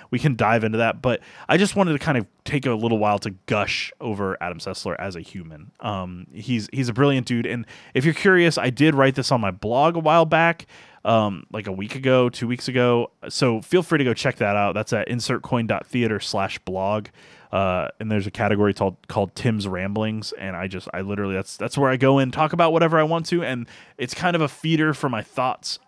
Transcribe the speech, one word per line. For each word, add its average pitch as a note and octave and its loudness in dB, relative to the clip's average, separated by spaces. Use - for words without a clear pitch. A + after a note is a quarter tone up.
We B2 -2
can B2 2
dive A2+ 2
into A2 0
that. A2+ 0
But A#2+ -2
I E3 4
just G3+ 0
wanted F3+ 2
to C#3+ 0
kind D3 0
of G#2+ -2
take C#3 -4
a B2+ 0
little A2+ 0
while G#2 2
to G#2 -8
gush - -2
over G2+ -4
Adam F2 -8
Sessler F#2+ -8
as F#2+ -8
a E2 -12
human. D#2+ -16
Um, F2+ -8
he's, A2 -4
he's B2+ -2
a A2 -4
brilliant C3+ 2
dude. A#2 -2
And A2+ -4
if B2+ 2
you're D#3+ 2
curious, F3 4
I B2+ 0
did C#3+ 4
write C3+ 4
this C3 -2
on A#2+ 2
my G2 0
blog B2+ 0
a E3 -4
while D#3+ 6
back, E3 2
um, G#2+ 2
like G2+ -8
a G2 -6
week G2 -8
ago, B2+ 2
two A#2+ -6
weeks B2 -4
ago. B2 2
So A#2 0
feel F3+ 2
free D#3+ 2
to C#3 2
go A#2 2
check B2+ -2
that G#2 0
out. G2+ 2
That's G#2 -4
at G#2 0
insertcoin A#2+ -2
dot G2+ -2
theater A2+ 0
slash - -4
blog. G2 -4
Uh, F#2 0
and A2 -4
there's G#2 0
a G2+ -6
category G#2 2
called, F#2+ -2
called G2+ -2
Tim's A2 -2
Ramblings, G2+ -4
and F#2+ -10
I F2+ -6
just, F#2+ -8
I F2+ -6
literally, G2 -4
that's, - -4
that's A#2 -6
where C#3 4
I C3 2
go C3+ 6
and C3 2
talk D3+ 0
about E3 4
whatever E3 4
I D#3 6
want E3 -2
to, F3 0
and B2 -4
it's C3 -8
kind F3 0
of D#3+ 2
a C#3+ 2
feeder D#3 0
for C#3 -4
my A2 -2
thoughts - -4